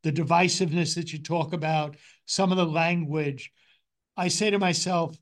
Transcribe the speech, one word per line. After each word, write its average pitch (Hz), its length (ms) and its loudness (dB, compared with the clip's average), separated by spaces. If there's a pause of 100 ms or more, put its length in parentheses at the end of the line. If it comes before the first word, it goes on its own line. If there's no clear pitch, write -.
the 156 80 0
divisiveness 170 840 2
that 170 180 -8
you 151 60 -10
talk 160 340 -4
about, 156 420 -2 (300)
some 190 260 0
of 185 60 2
the 180 80 4
language, 156 840 -2 (680)
I 180 100 0
say 202 240 2
to 202 80 2
myself 175 640 0